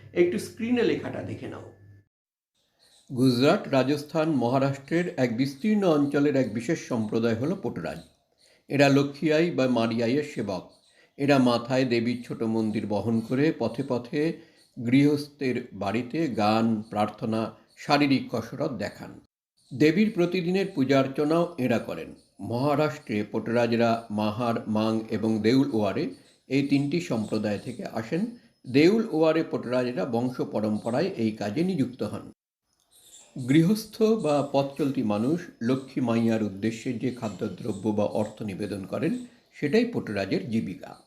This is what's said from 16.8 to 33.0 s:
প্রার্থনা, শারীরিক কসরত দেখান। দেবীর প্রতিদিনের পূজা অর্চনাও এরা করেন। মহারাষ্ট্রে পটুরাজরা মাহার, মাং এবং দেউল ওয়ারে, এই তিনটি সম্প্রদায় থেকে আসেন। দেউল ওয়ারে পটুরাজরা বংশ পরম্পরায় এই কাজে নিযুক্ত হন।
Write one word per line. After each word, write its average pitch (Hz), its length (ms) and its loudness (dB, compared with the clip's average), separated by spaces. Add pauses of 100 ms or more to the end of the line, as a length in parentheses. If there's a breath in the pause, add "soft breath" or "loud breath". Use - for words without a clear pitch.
প্রার্থনা, 110 680 -2 (280 soft breath)
শারীরিক 143 520 2
কসরত - 420 -6
দেখান। - 480 -10 (580)
দেবীর 175 360 4
প্রতিদিনের 175 600 0
পূজা 135 240 4
অর্চনাও 151 600 0
এরা 120 200 2
করেন। 82 360 -8 (260)
মহারাষ্ট্রে 131 920 0
পটুরাজরা 117 800 2
মাহার, 107 440 0 (120)
মাং 110 340 0 (100)
এবং 110 320 0
দেউল 135 300 4
ওয়ারে, 107 380 -2 (380 loud breath)
এই 139 200 0
তিনটি 143 320 0
সম্প্রদায় 107 580 -2
থেকে - 340 -10
আসেন। 165 340 -4 (460 loud breath)
দেউল 185 380 6
ওয়ারে 156 400 2
পটুরাজরা 123 540 -2
বংশ 123 360 -2
পরম্পরায় 117 760 0
এই 113 140 0
কাজে 107 340 -2
নিযুক্ত 135 380 -2
হন। 98 300 -8 (1160)